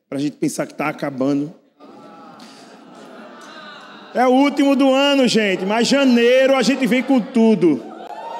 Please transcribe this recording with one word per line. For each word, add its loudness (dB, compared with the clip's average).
pra -8
gente -6
pensar -6
que -20
tá -6
acabando. -4
É 0
o 4
último 2
do 4
ano, 2
gente, 0
mas -2
janeiro 4
a 0
gente 0
vem 0
com 0
tudo. 2